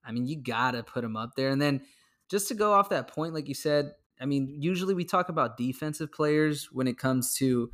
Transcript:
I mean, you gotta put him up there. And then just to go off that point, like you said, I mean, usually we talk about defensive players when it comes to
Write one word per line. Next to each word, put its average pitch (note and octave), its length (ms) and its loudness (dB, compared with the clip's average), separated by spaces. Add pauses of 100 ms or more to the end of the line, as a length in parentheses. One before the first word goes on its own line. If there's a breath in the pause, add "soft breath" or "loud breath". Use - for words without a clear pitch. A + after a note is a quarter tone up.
I A2+ 80 -10
mean, B2 140 -2
you D3+ 100 -6
gotta B2 460 -2
put A#2+ 220 -6
him A2 120 -6
up A#2 200 -6
there. C3+ 140 0
And C3+ 100 2
then C#3+ 220 2 (480 loud breath)
just G3+ 180 -2
to C4 60 -4
go G#3+ 180 2
off G3+ 160 6
that C#3+ 200 0
point, D#3+ 260 -4
like C#3+ 140 -6
you C#3 60 -6
said, D3 380 0 (280)
I C3 60 -6
mean, C#3 340 0
usually F#3 340 0
we F3 100 -2
talk F3+ 240 0
about C3+ 280 0
defensive D3 560 -4
players D3+ 600 2
when C3 160 0
it B2 100 -4
comes B2+ 360 0
to B2 400 2